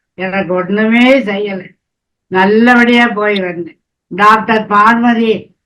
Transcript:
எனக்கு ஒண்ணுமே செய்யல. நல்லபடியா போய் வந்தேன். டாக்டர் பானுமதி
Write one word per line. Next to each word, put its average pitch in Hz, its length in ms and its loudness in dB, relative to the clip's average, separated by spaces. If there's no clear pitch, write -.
எனக்கு 185 400 -6
ஒண்ணுமே 220 680 2
செய்யல. 196 480 -8
நல்லபடியா 233 840 2
போய் 208 320 -4
வந்தேன். 175 400 -10
டாக்டர் 214 600 0
பானுமதி 226 1000 0